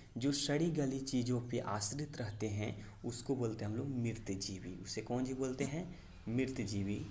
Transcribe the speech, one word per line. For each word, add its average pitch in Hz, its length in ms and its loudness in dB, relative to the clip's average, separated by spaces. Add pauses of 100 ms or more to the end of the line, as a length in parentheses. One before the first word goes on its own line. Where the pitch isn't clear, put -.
(160)
जो 123 180 4
सड़ी 165 380 4
गली 135 280 2
चीज़ों 123 420 4
पे 120 180 0
आश्रित 131 580 0
रहते 107 300 -2
हैं, 104 280 0 (280)
उसको 123 320 0
बोलते 113 280 0
हैं 104 60 0
हम 110 80 0
लोग 139 200 0
मृत 117 340 0
जीवी। 92 500 -4
उसे 110 200 -4
कौन 123 220 0
जीव 131 120 -2
बोलते 131 300 0
हैं? 160 200 -2 (420)
मृत 127 340 2
जीवी 101 360 0 (120)